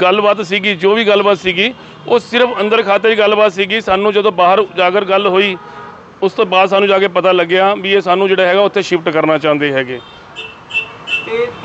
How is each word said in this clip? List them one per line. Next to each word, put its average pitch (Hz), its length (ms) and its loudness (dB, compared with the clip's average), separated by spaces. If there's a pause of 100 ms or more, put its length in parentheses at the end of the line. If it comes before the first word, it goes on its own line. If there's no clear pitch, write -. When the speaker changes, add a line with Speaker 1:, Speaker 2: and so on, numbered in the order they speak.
Speaker 1:
ਗੱਲਬਾਤ 202 400 2
ਸੀਗੀ, 196 340 -2
ਜੋ 190 180 2
ਵੀ 226 100 0
ਗੱਲਬਾਤ 202 340 2
ਸੀਗੀ, 185 360 -2 (320)
ਉਹ 240 120 2
ਸਿਰਫ 240 420 -2
ਅੰਦਰ 214 220 0
ਖਾਤੇ 202 260 0
ਦੀ 220 100 0
ਗੱਲਬਾਤ 214 340 2
ਸੀਗੀ। 196 280 -4
ਸਾਨੂੰ 202 320 0
ਜਦੋਂ 202 200 0
ਬਾਹਰ 180 260 2
ਉਜਾਗਰ 185 460 0
ਗੱਲ 196 220 0
ਹੋਈ, 190 300 0 (640)
ਉਸ 190 100 0
ਤੋਂ 175 140 0
ਬਾਅਦ 185 220 2
ਸਾਨੂੰ 196 200 2
ਜਾ 196 100 4
ਕੇ 196 100 0
ਪਤਾ 180 240 2
ਲੱਗਿਆ 185 420 2
ਵੀ 196 180 -4
ਇਹ 196 80 2
ਸਾਨੂੰ 185 280 0
ਜਿਹੜਾ 185 140 0
ਹੈਗਾ 185 180 2
ਉੱਥੇ 196 220 0
ਸ਼ਿਫਟ 170 260 -2
ਕਰਨਾ 156 300 0
ਚਾਹੁੰਦੇ 147 340 0
ਹੈਗੇ। 127 280 -4 (1300)
Speaker 2:
ਤੇ 466 220 -4 (160)